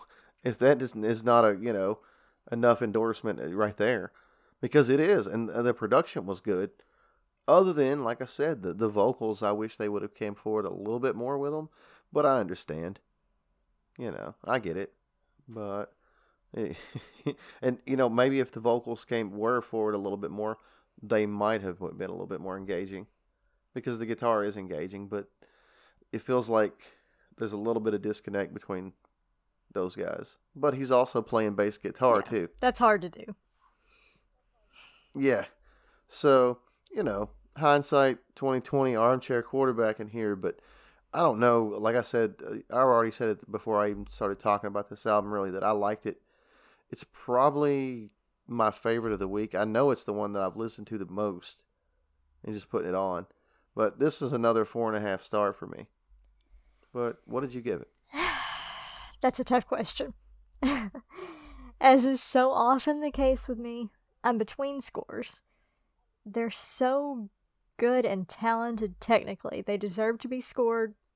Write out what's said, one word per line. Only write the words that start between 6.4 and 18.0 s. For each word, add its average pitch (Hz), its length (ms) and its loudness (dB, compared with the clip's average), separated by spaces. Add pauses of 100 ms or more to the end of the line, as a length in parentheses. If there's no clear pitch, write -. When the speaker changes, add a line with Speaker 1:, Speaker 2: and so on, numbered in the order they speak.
Speaker 1:
good. 98 300 -2 (760)
Other 185 260 6
than, 143 300 2
like 120 200 -4
I - 20 -8
said, 139 380 -4
the, 87 100 -4
the 110 160 0
vocals, 107 540 0
I 104 80 2
wish 107 260 -4
they 107 120 -4
would 104 120 -2
have 104 140 -10
came 104 180 -6
forward 107 320 -4
a 92 80 -6
little 104 260 -6
bit 123 160 -2
more 127 220 -6
with 143 160 -4
'em, 156 160 -8 (420)
but 147 140 2
I 135 140 4
understand. 87 600 -8 (1000)
You 120 100 -8
know, 80 240 -12 (100)
I 113 140 -2
get 90 200 -4
it. 98 160 -8 (540)
But, 104 460 -10 (320)
<laughs> - 1400 -12
and, 127 240 0
you 131 120 -2
know, 127 120 4